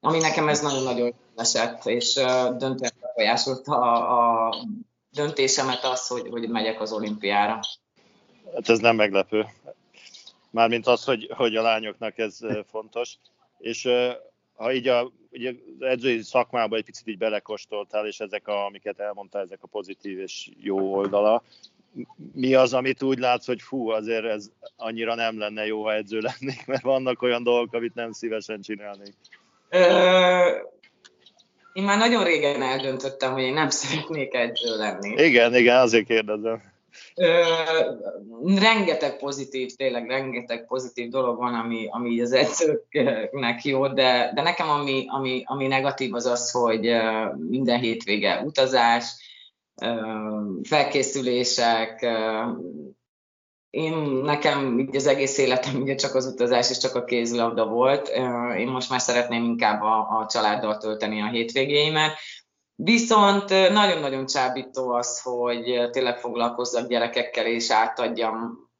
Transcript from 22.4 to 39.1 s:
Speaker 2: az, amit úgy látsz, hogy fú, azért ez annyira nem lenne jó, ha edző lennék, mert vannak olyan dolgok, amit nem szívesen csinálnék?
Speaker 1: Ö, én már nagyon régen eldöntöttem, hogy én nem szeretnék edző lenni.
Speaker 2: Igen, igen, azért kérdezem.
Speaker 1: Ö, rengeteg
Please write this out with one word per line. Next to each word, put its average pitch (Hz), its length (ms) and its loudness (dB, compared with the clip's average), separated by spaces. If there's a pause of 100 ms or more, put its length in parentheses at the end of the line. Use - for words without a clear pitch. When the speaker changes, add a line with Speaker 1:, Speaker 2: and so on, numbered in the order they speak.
Speaker 2:
az, 131 200 6
amit 131 280 0
úgy 131 160 0
látsz, 123 280 0
hogy 123 160 -4
fú, 123 260 -6
azért 110 360 -2
ez 107 260 -6 (260)
annyira 113 380 -4
nem 113 240 -2
lenne 107 280 -6
jó, 107 160 -4
ha 110 120 0
edző 107 240 -4
lennék, 127 480 -6
mert 135 160 -4
vannak 131 400 0
olyan 120 200 0
dolgok, 120 300 2
amit 117 220 -4
nem 117 180 -8
szívesen 110 480 -8
csinálnék? 101 540 -12 (540)
Speaker 1:
Ö, 180 800 6 (1200)
én 190 100 -4
már 202 160 4
nagyon 226 260 4
régen 147 380 2
eldöntöttem, 131 720 -2
hogy 131 100 -2
én 131 100 0
nem 151 180 2
szeretnék 147 640 -4
edző 117 420 -2
lenni. 104 480 -2
Speaker 2:
Igen, 120 300 6
igen, 120 220 8
azért 117 300 6
kérdezem. 110 560 0 (520)
Speaker 1:
Ö, 170 280 4 (1040)
rengeteg 190 720 2